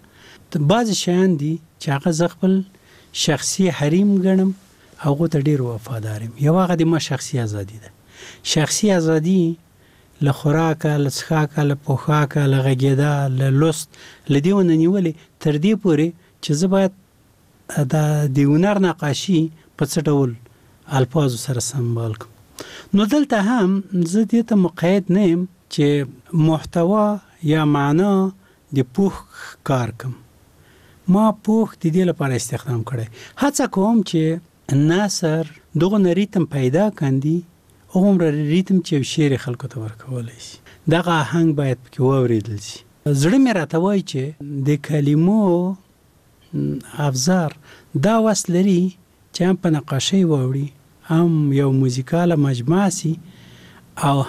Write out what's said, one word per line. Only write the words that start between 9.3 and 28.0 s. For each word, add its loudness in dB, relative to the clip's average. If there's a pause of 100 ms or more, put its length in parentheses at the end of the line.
له 2
خوراکه، 0
له -2
څښاکه، -2 (100)
له -2 (100)
پوښاکه، 0 (120)
له 2
غږېدا، 0 (260)
له 0 (120)
لوست، -2 (300)
له 2
دې 2
ونه 4
نیولې 2 (300)
تر 0
دې 4 (100)
پورې 2 (360)
چې -2
زه 2
باید 2 (1040)
دا 2 (320)
د -2 (140)
هنر 2 (100)
نقاشي -2 (380)
په -2
څه -4 (100)
ډول 2 (680)
الفاظو 0
سره -6
سمبال -4
کړم. -20 (640)
نو 4
دلته 2 (100)
هم 2 (400)
زه 2 (100)
دې 2
ته 2
مقید 0
نه 2
یم 0 (320)
چې 0 (640)
محتوا 0 (440)
یا 2 (100)
معنا 2 (640)